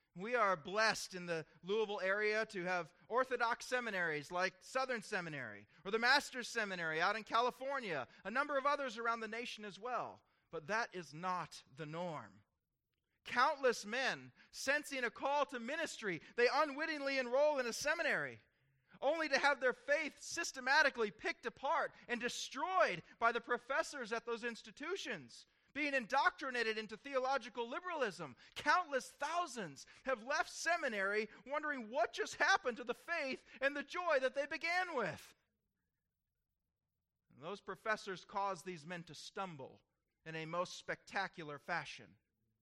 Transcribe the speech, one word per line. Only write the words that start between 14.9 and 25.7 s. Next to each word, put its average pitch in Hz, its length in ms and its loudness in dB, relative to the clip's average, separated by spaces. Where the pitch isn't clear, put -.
a 220 40 0
call 285 360 2
to 254 160 -4
ministry, 226 580 -4
they 240 180 6
unwittingly 277 640 2
enroll 269 400 4
in 240 80 0
a 226 60 -2
seminary, 226 680 0
only 311 280 2
to 269 100 4
have 269 220 4
their 254 100 6
faith 294 480 0
systematically 269 920 2
picked - 360 -6
apart 269 480 0
and 233 100 -2
destroyed 269 800 2
by 233 140 4
the 233 80 -2
professors 262 720 -2
at 226 140 -2
those 233 180 -2
institutions, 240 1000 -6